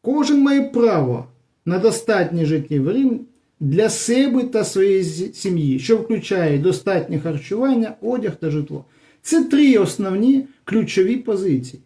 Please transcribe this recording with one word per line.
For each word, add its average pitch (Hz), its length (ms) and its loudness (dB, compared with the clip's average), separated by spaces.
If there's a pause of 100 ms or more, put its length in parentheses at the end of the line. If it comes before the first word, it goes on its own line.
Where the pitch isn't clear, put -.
"Кожен 285 400 2
має 277 200 4
право 170 640 0 (380)
на 180 140 -2
достатній 185 640 0
життєвий 147 500 -2
рівень 254 300 0 (340)
для 165 300 0
себе 247 540 0
та 214 200 -2
своєї 190 400 2
з-, 165 300 -6
сім'ї, 151 460 -2
що 226 180 2
включає 185 600 -2
достатнє 180 600 -2
харчування, 214 840 -2
одяг 214 340 -4
та 160 160 -6
житло". 147 340 -6 (360)
Це 311 220 0
три 277 340 4
основні 208 680 0 (160)
ключові 208 540 0
позиції. 190 680 -4